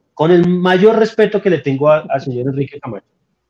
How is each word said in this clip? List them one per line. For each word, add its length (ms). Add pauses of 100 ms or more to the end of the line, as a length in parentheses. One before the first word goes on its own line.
(160)
Con 160
el 160
mayor 500
respeto 440
que 100
le 80
tengo 300
a, 100 (100)
al 120
señor 260
Enrique 320
Camacho, 260 (440)